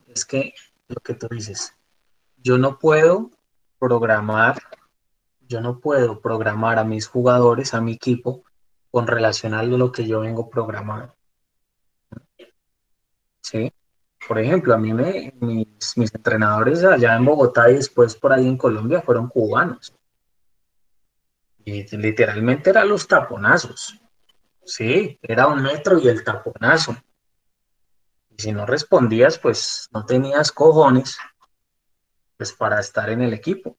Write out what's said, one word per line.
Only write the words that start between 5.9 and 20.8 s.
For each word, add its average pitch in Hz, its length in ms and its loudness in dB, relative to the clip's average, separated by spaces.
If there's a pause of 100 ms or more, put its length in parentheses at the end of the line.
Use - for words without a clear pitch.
programar 110 580 -2
a 110 60 2
mis 110 220 -6
jugadores, 123 680 2
a 117 60 -2
mi 113 120 -4
equipo, 123 520 -6 (460)
con 117 160 -2
relación 113 460 -2
a 110 100 -4
lo 123 300 0
que 117 140 -8
yo 110 140 -2
vengo 113 280 -6
programando. 110 680 -8 (2250)
¿Sí? 110 280 -6 (560)
Por 110 120 -4
ejemplo, 131 340 0
a 113 60 4
mí 110 160 -2
me, 135 440 -4
mis, 113 580 -6
mis 113 180 -2
entrenadores 110 680 0
allá 123 320 4
en 123 100 2
Bogotá 123 440 4
y 127 40 6
después 123 420 2
por 135 160 2
ahí 127 140 2
en 131 100 0
Colombia 127 460 -2
fueron 117 260 -2
cubanos. 123 680 -2 (1700)